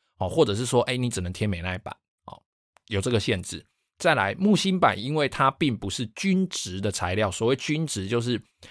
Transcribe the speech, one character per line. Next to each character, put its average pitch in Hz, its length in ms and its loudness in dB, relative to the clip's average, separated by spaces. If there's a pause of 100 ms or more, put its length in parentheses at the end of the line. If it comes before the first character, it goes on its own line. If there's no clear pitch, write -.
(200)
哦， - 100 -2
或 156 160 4
者 101 100 0
是 123 100 -2
说， 120 180 2
哎， 127 120 -2
你 123 140 -2
只 110 100 -4
能 90 140 -4
贴 - 120 -2
美 92 160 -2
耐 90 160 -4
板， - 160 -12 (340)
哦， - 140 -18 (460)
有 98 140 -2
这 123 100 0
个 113 80 4
限 98 240 -2
制。 - 220 -12 (320)
再 165 160 2
来， 98 220 0
木 190 220 4
芯 190 200 0
板 110 240 4
因 139 140 -2
为 143 140 2
它 135 220 2
并 135 240 0
不 98 140 -6
是 117 180 -4
均 190 420 0
质 92 320 -8
的 104 100 -2
材 90 240 -2
料， 104 160 2
所 113 160 -2
谓 135 80 4
均 156 320 -2
质 98 220 -4
就 117 100 2
是， 117 180 -2 (340)